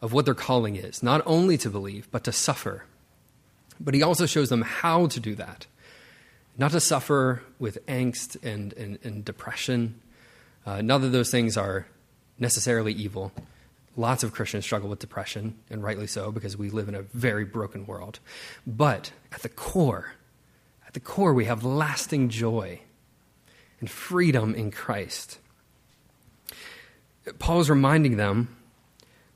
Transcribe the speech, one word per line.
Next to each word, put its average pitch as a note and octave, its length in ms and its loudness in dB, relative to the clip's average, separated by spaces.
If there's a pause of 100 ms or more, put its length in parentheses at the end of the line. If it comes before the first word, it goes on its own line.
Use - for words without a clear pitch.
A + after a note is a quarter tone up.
of A2+ 120 -4
what C3+ 120 4
their C3 100 4
calling A2+ 400 0
is, F#2+ 280 -8
not C#3+ 220 4
only E3+ 320 6
to A#2 120 -4
believe, G2+ 420 -6
but B2 120 -4
to A2+ 80 -2
suffer. - 540 -4 (960)
But C#3+ 140 -2
he C#3 100 4
also E3+ 220 4
shows C#3 240 2
them A#2+ 120 4
how E3+ 460 2
to B2+ 120 -4
do G#2+ 160 -6
that. - 300 -12 (920)
Not C#3 140 2
to E3+ 80 4
suffer C3 600 2 (160)
with A2 300 -6
angst B2+ 560 -2
and, G#2 300 -6
and, G#2 300 -10
and G#2 220 -10
depression. A#2 760 -2 (680)
Uh, G2+ 160 -4
not C3 180 4
that C3 100 2
those B2 220 4
things A2+ 260 2
are F#2+ 300 -2 (500)
necessarily A2+ 560 0
evil, G2+ 380 -6 (680)
Lots A#2+ 240 2
of A2 80 -2
Christians G#2 320 -4
struggle G#2 240 -2
with G#2 120 -8
depression, A2 600 -10 (100)
and G#2+ 140 -8
rightly G#2 240 -4
so, G#2 240 -6
because G2+ 240 -8
we G#2 140 -6
live G#2 180 -4
in G2+ 80 -8
a G2 60 -8
very G#2+ 420 -2
broken G2+ 420 -8
world. F#2 340 -14 (460)
But B2 460 0 (220)
at - 80 -16
the - 80 -8
core, B2+ 640 0 (760)
at - 60 -20
the C3 80 -10
core, F#3+ 320 2
we A#2+ 120 6
have A#2 200 -2
lasting C#3+ 640 0
joy A2 500 -2 (1040)
and A2+ 80 -8
freedom C#3 680 2
in G#2+ 160 -4
Christ. - 680 -8 (2000)
Paul E3+ 200 2
is D3+ 100 4
reminding C#3 460 6
them G#2 400 2 (800)